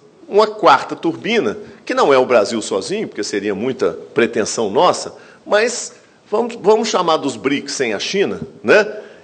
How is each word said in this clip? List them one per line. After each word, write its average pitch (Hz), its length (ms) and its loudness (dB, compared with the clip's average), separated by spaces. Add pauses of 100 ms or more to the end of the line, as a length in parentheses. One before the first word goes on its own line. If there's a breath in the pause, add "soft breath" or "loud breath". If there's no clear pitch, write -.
(280)
uma 214 200 4
quarta 165 480 2
turbina, 156 600 -2 (260 loud breath)
que 247 100 -6
não 208 200 4
é 131 40 6
o 127 80 6
Brasil 110 360 2
sozinho, 143 480 -4
porque 104 140 -6
seria 101 300 -4
muita 101 380 -2 (220)
pretensão 113 580 0
nossa, 156 420 2 (320 loud breath)
mas 220 500 -2 (360 soft breath)
vamos, 226 280 -2
vamos 220 280 2
chamar 170 300 0
dos 131 180 -4
brics 139 380 -4
sem 117 200 -2
a 95 60 -4
China, 135 400 -2 (240)
né? 175 240 4 (360 loud breath)